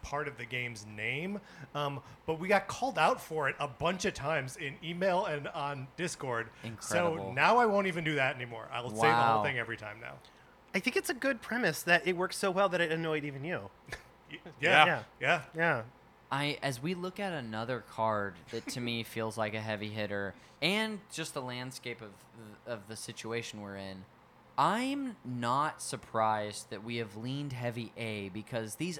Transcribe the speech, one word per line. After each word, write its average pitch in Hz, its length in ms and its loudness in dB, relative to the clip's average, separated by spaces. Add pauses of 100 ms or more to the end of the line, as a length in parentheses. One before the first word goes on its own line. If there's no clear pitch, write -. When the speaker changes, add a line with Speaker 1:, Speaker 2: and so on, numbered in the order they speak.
Speaker 1:
part 147 240 -4
of 131 100 -8
the 120 80 -10
game's 117 400 -6
name, 127 560 -4 (320)
um, 143 280 -2 (260)
but 160 120 0
we 185 80 -4
got - 200 6
called 240 320 0
out 196 200 6
for 151 300 0
it 135 100 0
a 147 80 0
bunch 180 380 0
of 190 80 2
times 139 440 -2
in 143 260 -6
email 180 420 2
and 147 220 -2
on 143 400 -4 (100)
Discord. 123 520 -2 (140)
Speaker 2:
Incredible. 135 540 0 (120)
Speaker 1:
So - 40 -6
now 165 240 6
I 247 80 8
won't 202 220 4
even 170 160 0
do 156 100 0
that 139 220 2
anymore. 117 360 -8
I'll 123 200 -4
say 110 160 4
the 117 80 8
whole 117 220 8
Speaker 2:
Wow. 107 60 4
Speaker 1:
thing 135 140 0
every 113 200 -2
time 107 240 -12
now. 131 120 -12 (640)
Speaker 3:
I 196 40 2
think 240 160 0
it's - 140 0
a 302 60 -2
good 269 260 -2
premise 220 400 0
that 170 260 6
it 180 80 4
works 180 220 -2
so 196 140 2
well 190 180 4
that 175 100 2
it 165 120 2
annoyed 160 340 0
even 135 180 -6
you. 151 280 -4 (180)
Speaker 1:
<laughs> - 100 -10 (320)
Y-, 175 60 -12 (240)
yeah. 147 240 10
Speaker 3:
Yeah. 143 160 4 (180)
Speaker 1:
Yeah. 165 220 2 (120)
Speaker 3:
Yeah. 160 280 2 (500)
Speaker 2:
I, 143 320 0
as 127 180 -2
we 170 120 0
look 180 260 -6
at 196 140 -4
another 117 480 -4 (100)
card 104 440 2 (160)
that 113 180 -6
to - 100 -4
me 117 240 -2
<laughs> - 120 -12
feels 110 220 -2
like 107 160 0
a 110 60 -2
heavy 107 300 -2
hitter, 101 440 -2 (280)
and 208 400 0 (100)
just 160 220 -6
the 143 80 -6
landscape 123 600 -8
of, 107 100 -14 (540)
of 107 220 -8
the 110 80 -10
situation 113 680 -8
we're 98 140 -8
in, 95 300 -10 (520)
I'm 247 680 0
not 127 560 0
surprised 107 880 0
that 101 120 -8
we 117 140 -6
have 107 220 -4
leaned 135 340 -4
heavy 120 460 -4
A, 107 320 -4
because 110 460 -6
these 165 240 -4